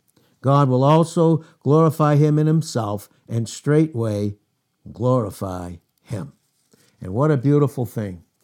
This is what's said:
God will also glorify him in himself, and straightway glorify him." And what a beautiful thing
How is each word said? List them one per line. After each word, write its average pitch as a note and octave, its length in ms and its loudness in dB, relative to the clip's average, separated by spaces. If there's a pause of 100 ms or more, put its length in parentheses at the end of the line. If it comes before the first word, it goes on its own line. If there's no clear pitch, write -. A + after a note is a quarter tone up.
(420)
God C#3 280 2
will B2+ 140 2
also D#3+ 600 2 (180)
glorify D3+ 540 2
him D3+ 240 4
in D#3 80 2
himself, A#2+ 600 -2 (180)
and A#2 200 -4
straightway A2+ 880 -2 (540)
glorify F#2+ 840 -4 (260)
him." A#2 320 -12 (680)
And F#2 120 -12
what D3 180 0
a C#3+ 60 0
beautiful C#3 480 0
thing G2 380 -10 (200)